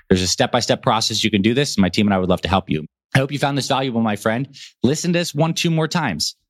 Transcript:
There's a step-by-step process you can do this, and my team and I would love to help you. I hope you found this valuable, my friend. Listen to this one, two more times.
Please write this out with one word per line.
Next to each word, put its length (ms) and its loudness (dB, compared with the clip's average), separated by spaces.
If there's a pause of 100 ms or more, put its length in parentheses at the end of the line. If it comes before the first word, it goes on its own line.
There's 140 4
a 60 0
step-by-step 560 0
process 400 0
you 80 0
can 100 2
do 140 2
this, 200 -2
and 60 2
my 80 4
team 160 2
and 80 2
I 60 2
would 100 0
love 120 0
to 60 -4
help 220 0
you. 160 -4 (300)
I 40 4
hope 120 -2
you 80 -6
found 180 0
this 100 -4
valuable, 340 -2
my 160 0
friend. 380 -2 (280)
Listen 300 2
to 60 0
this 140 -4
one, 220 0
two 160 0
more 160 2
times. 480 -2 (140)